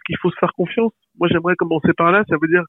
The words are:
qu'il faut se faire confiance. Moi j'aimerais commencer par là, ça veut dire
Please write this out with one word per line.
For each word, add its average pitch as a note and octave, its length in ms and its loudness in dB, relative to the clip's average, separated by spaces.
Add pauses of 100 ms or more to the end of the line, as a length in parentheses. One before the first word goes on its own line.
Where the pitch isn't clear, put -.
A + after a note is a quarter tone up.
qu'il - 160 -8
faut F3 80 0
se - 100 -6
faire F3 140 -2
confiance. A3+ 380 -2 (280)
Moi F3 120 2
j'aimerais E3+ 240 0
commencer E3 420 0
par E3+ 140 4
là, G3+ 180 4
ça D#3+ 100 0
veut D#3+ 80 0
dire F3 220 2